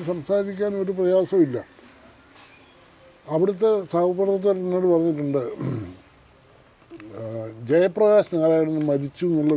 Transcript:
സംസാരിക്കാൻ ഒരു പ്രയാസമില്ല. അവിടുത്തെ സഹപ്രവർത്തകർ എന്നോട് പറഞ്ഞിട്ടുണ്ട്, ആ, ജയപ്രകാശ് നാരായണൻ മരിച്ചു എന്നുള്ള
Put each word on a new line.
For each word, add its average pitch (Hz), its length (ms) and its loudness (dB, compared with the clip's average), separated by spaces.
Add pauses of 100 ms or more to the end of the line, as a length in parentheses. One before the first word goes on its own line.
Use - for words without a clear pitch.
(100)
സംസാരിക്കാൻ 196 640 -2 (100)
ഒരു 190 160 -4
പ്രയാസമില്ല. 180 600 2 (1800)
അവിടുത്തെ 196 360 2 (220)
സഹപ്രവർത്തകർ 190 680 0
എന്നോട് 180 300 -2
പറഞ്ഞിട്ടുണ്ട്, 147 500 0 (1800)
ആ, 110 60 -10 (440)
ജയപ്രകാശ് 190 680 4
നാരായണൻ 160 420 2 (120)
മരിച്ചു 143 400 -4
എന്നുള്ള 151 260 2